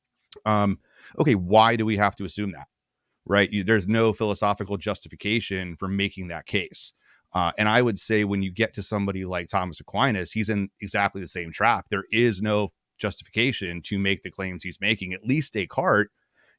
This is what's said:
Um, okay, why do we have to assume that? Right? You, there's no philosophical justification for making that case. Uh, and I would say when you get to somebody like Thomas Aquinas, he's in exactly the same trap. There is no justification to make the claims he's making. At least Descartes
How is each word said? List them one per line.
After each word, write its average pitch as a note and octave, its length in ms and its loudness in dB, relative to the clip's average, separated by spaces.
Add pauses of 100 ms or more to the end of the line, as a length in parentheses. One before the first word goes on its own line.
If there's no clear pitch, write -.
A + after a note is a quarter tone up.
(460)
Um, G#2 340 2 (380)
okay, - 180 4
why G#2+ 400 6
do A2 100 0
we A2 120 0
have G2+ 180 2
to G2+ 80 -8
assume G2 280 -6
that? C#2 160 -14 (580)
Right? G2+ 260 4
You, G2+ 120 0
there's G2 240 4
no A2+ 240 4
philosophical G2+ 680 0
justification F#2+ 1000 -4
for F#2+ 120 -6
making G2 400 -2
that E2 180 -10
case. - 460 -6 (420)
Uh, F2 240 0
and G#2+ 100 2
I A#2 140 4
would A2+ 180 0
say G#2+ 240 0
when G2+ 180 0
you F#2+ 100 -4
get G#2+ 220 -2
to G2+ 80 -8
somebody G2 440 -2
like F2+ 220 -6
Thomas F2+ 320 -2
Aquinas, G#2 520 -2
he's G#2+ 180 -2
in G2+ 200 -2 (100)
exactly G2+ 420 -2
the E2+ 60 -10
same E2 240 -8
trap. G#2+ 380 2
There G2 220 -2
is A2 300 2
no G#2 280 0 (280)
justification G2+ 840 -4
to G2+ 160 -4
make G2 240 0
the F#2 80 -12
claims F#2 340 -8
he's F2 160 -14
making. G2 340 -2
At F#2 100 -10
least C3+ 300 -2
Descartes G#2+ 560 0 (480)